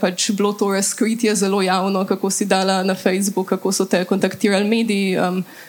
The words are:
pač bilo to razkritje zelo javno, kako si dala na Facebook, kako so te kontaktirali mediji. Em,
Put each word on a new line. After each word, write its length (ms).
pač 300
bilo 220
to 200
razkritje 600
zelo 280
javno, 440
kako 240
si 160
dala 360
na 120
Facebook, 540
kako 240
so 120
te 200
kontaktirali 600
mediji. 500
Em, 300